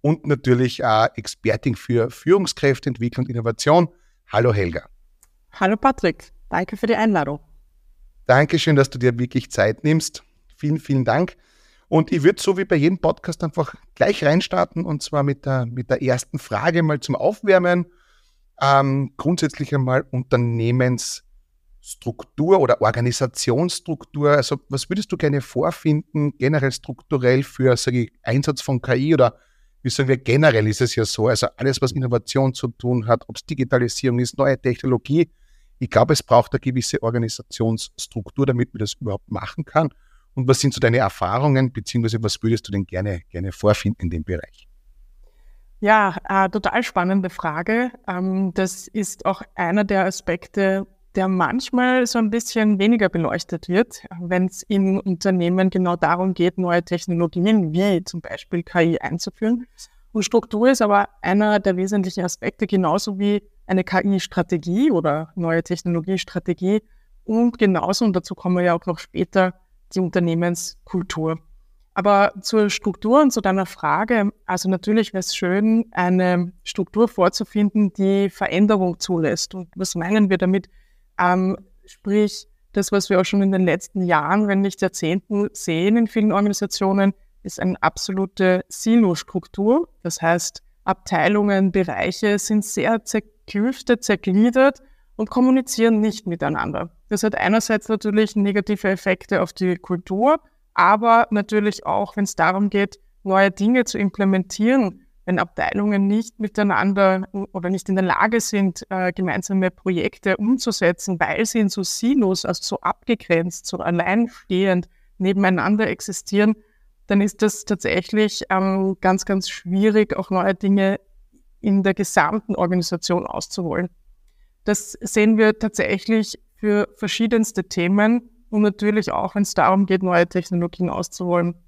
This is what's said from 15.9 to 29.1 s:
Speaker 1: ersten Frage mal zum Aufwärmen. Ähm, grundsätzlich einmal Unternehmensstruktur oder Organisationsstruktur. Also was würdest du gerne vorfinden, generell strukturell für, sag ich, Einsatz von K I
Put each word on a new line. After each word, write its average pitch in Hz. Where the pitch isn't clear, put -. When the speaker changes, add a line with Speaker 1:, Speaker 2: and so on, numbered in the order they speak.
Speaker 1:
ersten 127
Frage 160
mal 156
zum -
Aufwärmen. 180
Ähm, 139
grundsätzlich 151
einmal 131
Unternehmensstruktur 123
oder 120
Organisationsstruktur. 131
Also 143
was 135
würdest 196
du 180
gerne 143
vorfinden, 151
generell 135
strukturell 131
für, 131
sag -
ich, 117
Einsatz 135
von 127
K 123
I 147